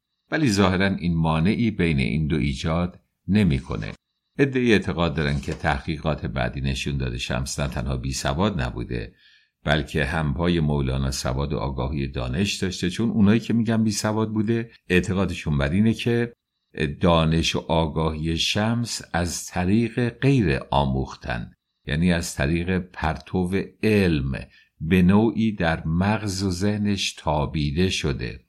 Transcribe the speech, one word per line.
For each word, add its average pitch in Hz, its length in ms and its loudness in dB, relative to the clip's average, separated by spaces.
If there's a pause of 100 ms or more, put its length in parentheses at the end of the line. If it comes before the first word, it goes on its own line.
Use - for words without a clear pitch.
(300)
ولی 151 200 0
ظاهراً 95 360 4
این 87 280 0
مانعی 80 560 2
بین 82 280 0
این 65 280 0
دو 78 100 0
ایجاد 80 640 -2 (280)
نمی‌کنه. 67 640 0 (460)
عده‌ای 127 340 4
اعتقاد 85 420 2
دارن 71 260 0
که - 140 -6
تحقیقات 76 720 -2
بعدی 65 340 -4
نشون 67 360 -2
داده 62 220 -4
شمس 67 420 -6
نه 71 80 -2
تنها 65 280 -4
بی 64 160 -6
سواد 71 480 -2
نبوده، 110 540 -6 (500)
بلکه 76 400 0
هم 76 300 -2
پای 85 260 0
مولانا 67 500 0
سواد 67 420 -4
و 73 40 -4
آگاهی 65 520 -4
دانش 65 460 -2
داشته، 90 360 -4
چون 113 200 -2
اونایی 107 300 6
که 107 120 -6
می‌گن 113 320 2
بی 107 80 0
سواد 107 400 -2
بوده، 113 380 -2 (180)
اعتقادشون 90 720 0
بر 69 120 0
اینه 107 240 4
که 117 380 -2 (680)
دانش 82 560 4
و - 20 0
آگاهی 80 800 -2
شمس 110 640 -2 (100)
از 85 340 -2
طریق 110 640 0
غیر 117 520 2 (100)
آموختن 65 800 -2 (360)
یعنی 82 260 2
از 85 220 -2
طریق 85 440 0
پرتو 90 840 -2 (200)
علم 87 500 4 (480)
به 90 220 4
نوعی 107 500 4
در 82 340 -2
مغز 98 560 0
و 98 80 0
ذهنش 101 640 -2
تابیده 76 800 0
شده، 64 580 -4